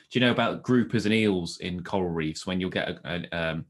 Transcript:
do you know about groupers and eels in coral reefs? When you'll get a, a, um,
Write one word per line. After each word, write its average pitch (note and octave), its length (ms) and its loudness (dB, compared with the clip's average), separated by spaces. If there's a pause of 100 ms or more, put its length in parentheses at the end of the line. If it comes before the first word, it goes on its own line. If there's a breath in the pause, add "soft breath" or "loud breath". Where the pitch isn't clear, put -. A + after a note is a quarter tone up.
do B2 100 0
you - 60 4
know A#2+ 60 6
about A2 320 0
groupers A#2 420 2
and G#2+ 80 4
eels G2 460 2
in F2+ 240 -6
coral F#2 260 -2
reefs? D#2+ 380 -4
When F#2 120 -2
you'll F#2 120 -2
get - 180 -2
a, F2 160 -8
a, E2+ 320 -6
um, D#2+ 320 -2